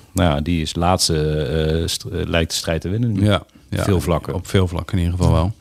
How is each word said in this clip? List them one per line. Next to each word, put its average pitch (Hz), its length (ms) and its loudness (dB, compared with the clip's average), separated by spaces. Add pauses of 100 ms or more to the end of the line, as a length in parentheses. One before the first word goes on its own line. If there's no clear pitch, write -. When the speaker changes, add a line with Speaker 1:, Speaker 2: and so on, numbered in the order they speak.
(120)
Speaker 1:
Nou 90 180 4
ja, 73 120 0
die 82 200 0
is 78 140 -4
laatste, 80 680 2
eh, 80 440 0
st-, - 160 -6
eh, 85 220 -6
lijkt 82 260 0
de - 60 -4
strijd 80 240 -2
te 85 80 -6
winnen 113 220 0
nu. 98 140 2
Speaker 2:
Ja, 104 180 2 (260)
ja. - 140 -2
Speaker 1:
Veel 90 180 2
vlakken. 78 320 -2
Speaker 2:
Op 87 140 -6
veel 95 200 2
vlakken 87 300 -4
in 87 60 2
ieder 87 140 0
geval 87 160 2
wel. 82 280 2